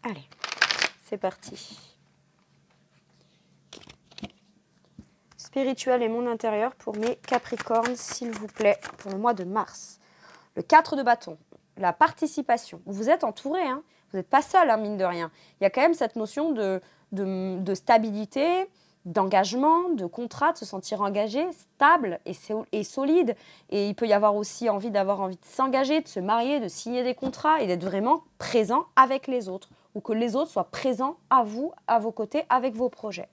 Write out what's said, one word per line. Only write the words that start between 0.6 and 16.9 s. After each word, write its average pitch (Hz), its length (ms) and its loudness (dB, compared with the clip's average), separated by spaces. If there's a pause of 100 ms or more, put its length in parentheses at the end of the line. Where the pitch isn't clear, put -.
c'est 208 120 -8
parti. - 800 -10 (3500)
Spirituel 254 640 0
et 226 60 0
monde 240 200 -2
intérieur 226 460 -2
pour - 220 -10
mes 226 200 -2
Capricornes, 240 800 -2
s'il - 340 -8
vous 214 180 -8
plaît, 202 300 2 (200)
pour 196 120 -12
le 190 60 -6
mois 233 160 0
de 190 120 -4
mars. - 560 -6 (540)
Le - 80 -6
quatre 320 340 4
de 269 60 -2
bâton, 233 360 0 (400)
la 180 160 0
participation. - 880 0
Vous 202 240 -4
êtes 330 160 4
entouré, 285 380 -4
hein. 277 200 -4 (280)
Vous 190 80 -6
n'êtes 180 100 -8
pas 285 140 4
seul, 339 280 4
hein, 220 60 4
mine 208 200 -4
de 190 80 0
rien. 170 260 -4 (280)
Il 196 60 0
y - 20 4
a 190 40 6
quand 254 100 -2
même 330 140 4
cette 240 200 -2
notion 277 380 -2
de, 196 280 -2 (300)